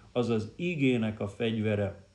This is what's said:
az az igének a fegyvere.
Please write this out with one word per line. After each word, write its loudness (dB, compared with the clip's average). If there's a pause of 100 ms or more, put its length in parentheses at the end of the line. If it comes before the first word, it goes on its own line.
(120)
az 0
az 0
igének 0
a -4
fegyvere. -2 (120)